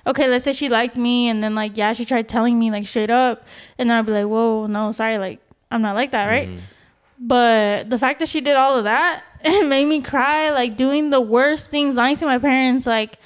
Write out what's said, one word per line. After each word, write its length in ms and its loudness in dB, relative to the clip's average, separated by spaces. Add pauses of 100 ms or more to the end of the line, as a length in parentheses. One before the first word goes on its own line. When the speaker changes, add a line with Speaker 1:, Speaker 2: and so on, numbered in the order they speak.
Speaker 1:
okay, 220 0
let's 160 0
say 80 -2
she 160 -4
liked 280 0
me, 320 0
and 140 -2
then, 120 -2
like, 220 -6
yeah, 160 0
she 120 -6
tried 240 -2
telling 300 0
me, 120 0
like, 160 -6
straight 240 -4
up, 340 0 (340)
and 100 0
then 80 2
I'd 100 0
be 60 -2
like, 140 0
"Whoa, 400 0
no, 260 -4
sorry, 260 -4
like, 200 -8 (320)
I'm 120 -2
not 120 -2
like 180 -2
that," 140 -2
right? 220 -2
Speaker 2:
Mm-hmm. 100 -12 (600)
Speaker 1:
But 720 2
the 80 0
fact 220 0
that 80 -2
she 120 -4
did 160 2
all 200 4
of 80 0
that 380 0 (100)
<laughs> 120 -18
and 240 2
made 180 2
me 160 0
cry, 480 0
like, 260 -2
doing 340 0
the 100 4
worst 500 0
things, 260 0
lying 200 2
to 80 -6
my 140 0
parents, 480 0
like, 400 -2